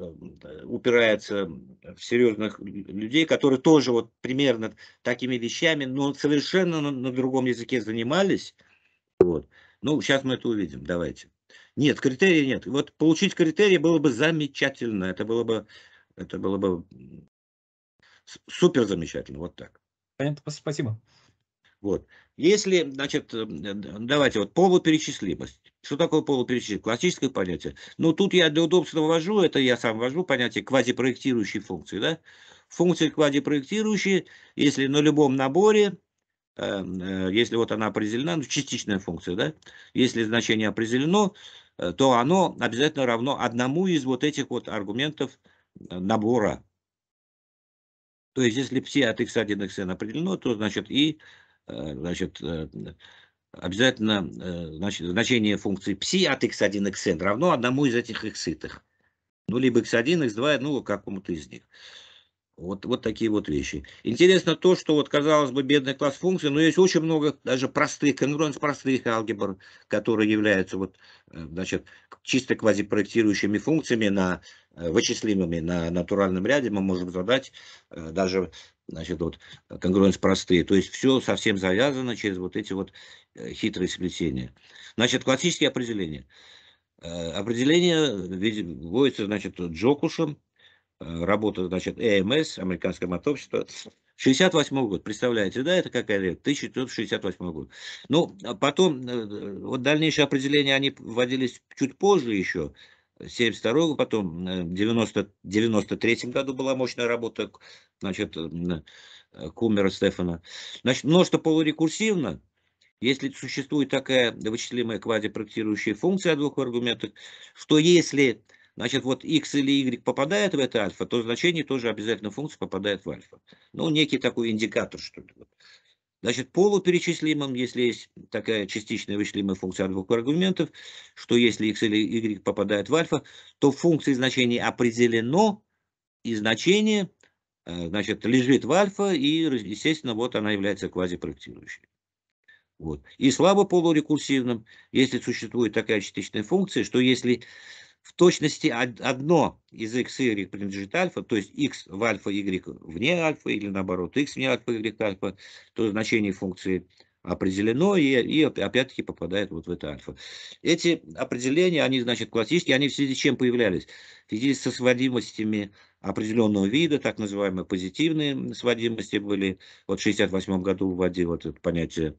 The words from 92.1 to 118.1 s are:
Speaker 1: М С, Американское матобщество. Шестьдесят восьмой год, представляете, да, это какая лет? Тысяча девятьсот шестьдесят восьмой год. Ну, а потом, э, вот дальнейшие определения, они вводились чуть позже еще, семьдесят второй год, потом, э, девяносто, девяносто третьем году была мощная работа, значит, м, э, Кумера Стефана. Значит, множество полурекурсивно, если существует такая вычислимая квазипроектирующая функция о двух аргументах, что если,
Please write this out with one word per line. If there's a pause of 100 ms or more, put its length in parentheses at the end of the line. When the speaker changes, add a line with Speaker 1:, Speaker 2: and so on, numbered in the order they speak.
Speaker 1:
М
С,
Американское
матобщество. (500)
Шестьдесят
восьмой
год,
представляете,
да,
это
какая
лет?
Тысяча
девятьсот
шестьдесят
восьмой
год. (400)
Ну,
а
потом,
э,
вот
дальнейшие
определения,
они
вводились (160)
чуть
позже
еще, (540)
семьдесят
второй
год,
потом,
э,
девяносто, (120)
девяносто
третьем
году
была
мощная
работа, (500)
значит,
м, (500)
э,
Кумера
Стефана. (420)
Значит,
множество
полурекурсивно, (600)
если
существует
такая
вычислимая
квазипроектирующая
функция
о
двух
аргументах, (440)
что
если, (340)